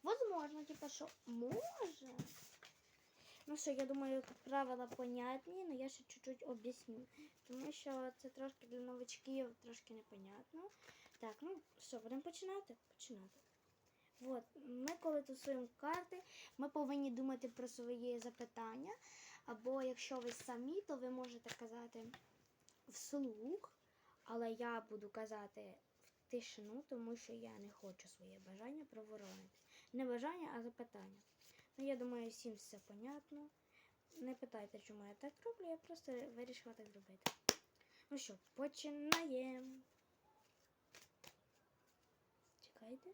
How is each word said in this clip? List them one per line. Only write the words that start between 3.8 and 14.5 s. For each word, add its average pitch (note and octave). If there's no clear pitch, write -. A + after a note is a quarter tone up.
думаю, C4+
правила B3+
понятні, B3+
але D#4
я C4
ще C4
чуть-чуть B3+
об'ясню. A#3+
Тому C4
що C4
це C4
трошки C4+
для A#3+
новичків, B3
трошки A#3
непонятно. G#3+
Так, A3
ну E4+
що, A#3+
будемо A#3
починати? F#4
Починати. -
От, B3